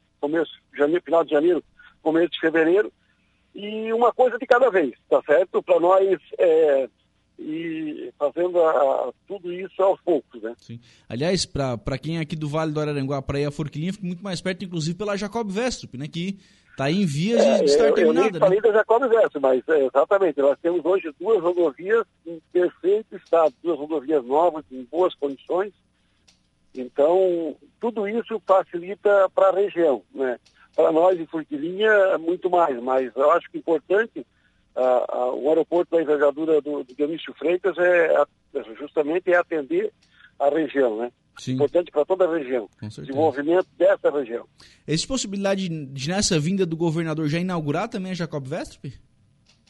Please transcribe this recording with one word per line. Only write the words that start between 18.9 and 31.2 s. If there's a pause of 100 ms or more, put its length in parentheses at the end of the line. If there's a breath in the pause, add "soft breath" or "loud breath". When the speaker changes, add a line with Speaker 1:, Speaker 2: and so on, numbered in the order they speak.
Speaker 1:
Vestrup,
mas,
é,
exatamente,
nós
temos
hoje
duas
rodovias (220)
em (100)
perfeito
estado, (100)
duas
rodovias
novas,
em
boas
condições. (1040)
Então, (240)
tudo
isso
facilita
pra
região, (100)
né? (380 soft breath)
Pra
nós,
em